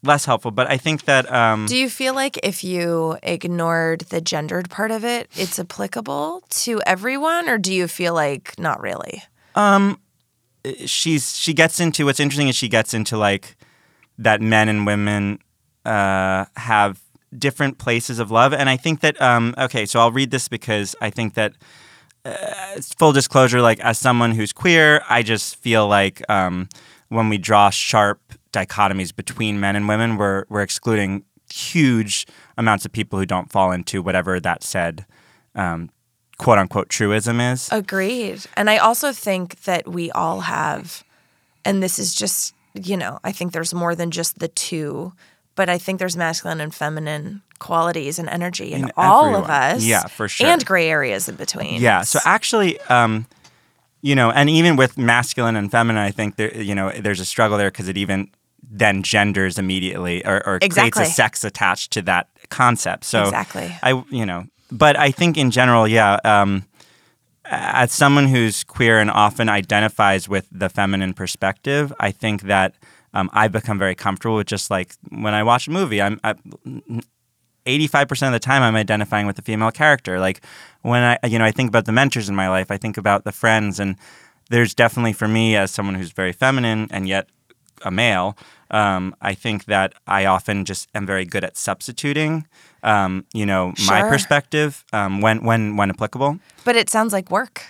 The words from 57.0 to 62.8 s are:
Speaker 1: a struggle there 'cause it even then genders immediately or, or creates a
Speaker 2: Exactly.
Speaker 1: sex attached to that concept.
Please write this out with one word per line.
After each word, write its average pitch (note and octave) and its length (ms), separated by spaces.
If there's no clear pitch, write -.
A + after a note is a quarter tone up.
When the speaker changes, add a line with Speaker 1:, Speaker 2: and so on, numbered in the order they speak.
Speaker 1:
a F#2 60
struggle G#2+ 320
there G2+ 140
'cause F#2 160
it F#2+ 100
even G2 300
then G2+ 340
genders G2 540
immediately F#2 680
or, G2+ 200
or F#2+ 140
creates - 40
a F#2+ 220
Speaker 2:
Exactly. F#3+ 200
Speaker 1:
sex C#3 380
attached G2 500
to G#2+ 80
that F2 260
concept. A#2 560